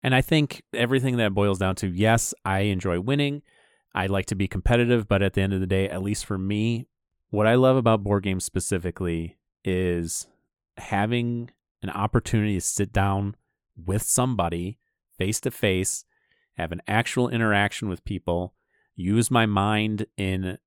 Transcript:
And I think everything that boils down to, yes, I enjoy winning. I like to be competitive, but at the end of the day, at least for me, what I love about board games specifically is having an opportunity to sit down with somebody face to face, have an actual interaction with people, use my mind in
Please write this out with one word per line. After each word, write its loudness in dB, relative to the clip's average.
And 2
I 4
think 0
everything 0
that 2
boils 2
down 0
to, -4
yes, 2
I 0
enjoy 0
winning. -2
I -2
like 0
to -4
be -2
competitive, 2
but 2
at 0
the 0
end 0
of 0
the -2
day, 0
at -6
least -4
for -4
me, -2
what 0
I 6
love 6
about 4
board 2
games -2
specifically -4
is -2
having -2
an -8
opportunity 0
to -2
sit -2
down 0
with -2
somebody -2
face -2
to -2
face, 0
have -6
an -8
actual 0
interaction 0
with -6
people, -4
use 0
my 4
mind 0
in -4